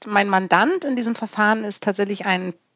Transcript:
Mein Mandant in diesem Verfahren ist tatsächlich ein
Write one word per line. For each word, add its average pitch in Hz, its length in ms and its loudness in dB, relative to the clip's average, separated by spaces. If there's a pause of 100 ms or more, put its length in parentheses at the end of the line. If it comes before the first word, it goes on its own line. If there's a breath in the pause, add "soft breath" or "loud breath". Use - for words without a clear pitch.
Mein 202 220 2
Mandant 196 560 2
in 277 100 -2
diesem 233 200 -2
Verfahren 214 500 0
ist 202 180 -10
tatsächlich 202 420 -2
ein 185 280 -2 (220)